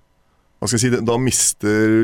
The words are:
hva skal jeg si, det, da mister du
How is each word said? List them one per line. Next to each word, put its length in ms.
hva 100
skal 80
jeg 80
si, 100
det, 100
da 120
mister 720
du 140